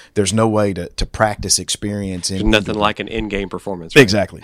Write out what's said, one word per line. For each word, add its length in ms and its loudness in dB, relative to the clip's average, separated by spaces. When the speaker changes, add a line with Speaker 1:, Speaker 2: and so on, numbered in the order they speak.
Speaker 1:
there's 220 0
no 140 4
way 260 2
to, 160 -8
to 160 -6
practice 520 0
experience. 720 -6
In 200 0
Speaker 2:
There's 160 4
nothing 80 -4
like 260 0
an 80 -8
in-game 400 -6
performance, 480 -4
right? 60 10
Speaker 1:
Exactly. 420 0